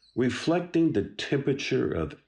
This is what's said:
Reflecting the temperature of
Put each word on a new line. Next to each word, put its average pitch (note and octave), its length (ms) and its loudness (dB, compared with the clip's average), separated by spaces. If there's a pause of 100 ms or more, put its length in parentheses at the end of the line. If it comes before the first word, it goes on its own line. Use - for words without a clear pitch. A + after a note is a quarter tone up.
(160)
Reflecting E3 760 2
the G2+ 120 2
temperature - 880 -2
of D#2 380 -4